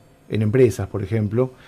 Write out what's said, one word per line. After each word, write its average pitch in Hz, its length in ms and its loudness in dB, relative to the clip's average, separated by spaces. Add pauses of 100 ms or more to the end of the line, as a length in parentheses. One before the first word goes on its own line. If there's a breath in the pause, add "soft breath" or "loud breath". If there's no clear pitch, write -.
(300)
en 107 120 -2
empresas, 107 460 2
por 101 160 -6
ejemplo. 110 500 -2 (140 loud breath)